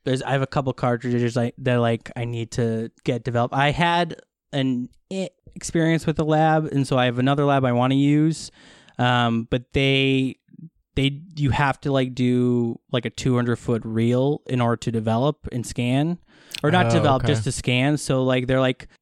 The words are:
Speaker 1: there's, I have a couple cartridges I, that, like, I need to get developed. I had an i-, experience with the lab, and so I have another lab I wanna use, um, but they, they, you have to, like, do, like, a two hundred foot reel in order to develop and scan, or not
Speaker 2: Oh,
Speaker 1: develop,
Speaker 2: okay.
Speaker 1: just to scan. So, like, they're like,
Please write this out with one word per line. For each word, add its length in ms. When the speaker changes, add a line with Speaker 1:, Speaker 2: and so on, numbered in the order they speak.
Speaker 1:
there's, 180
I 80
have 100
a 60
couple 260
cartridges 640
I, 220
that, 180
like, 400
I 80
need 280
to 380
get 180
developed. 320
I 160
had 460
an 380
i-, 160
experience 520
with 100
the 80
lab, 480
and 140
so 100
I 80
have 140
another 260
lab 220
I 60
wanna 240
use, 540
um, 520
but 240
they, 640
they, 240
you 140
have 320
to, 100
like, 220
do, 640
like, 140
a 60
two 260
hundred 200
foot 280
reel 640
in 160
order 140
to 140
develop 640
and 140
scan, 520
or 60
not 160
Speaker 2:
Oh, 40
Speaker 1:
develop, 340
Speaker 2:
okay. 80
Speaker 1:
just 120
to 80
scan. 440
So, 280
like, 220
they're 140
like, 260